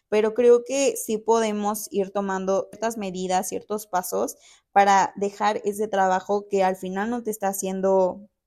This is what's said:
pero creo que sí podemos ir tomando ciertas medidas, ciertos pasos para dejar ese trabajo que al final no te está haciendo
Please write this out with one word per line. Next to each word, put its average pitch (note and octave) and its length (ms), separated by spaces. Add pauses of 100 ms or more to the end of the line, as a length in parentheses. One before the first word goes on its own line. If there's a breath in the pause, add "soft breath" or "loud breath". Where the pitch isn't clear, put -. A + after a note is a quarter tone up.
pero G#3+ 240
creo A#3+ 320
que C4+ 320
sí A3 200
podemos G#3+ 760
ir G3 200
tomando F#3+ 600
ciertas A3+ 260
medidas, F#3 520
ciertos G3+ 380
pasos F#3+ 500 (340 soft breath)
para G3 440
dejar G#3 480
ese G3+ 240
trabajo G3 640
que G3 140
al F#3 120
final F#3+ 340
no A#3+ 140
te A3+ 80
está G3+ 160
haciendo F#3+ 840 (180)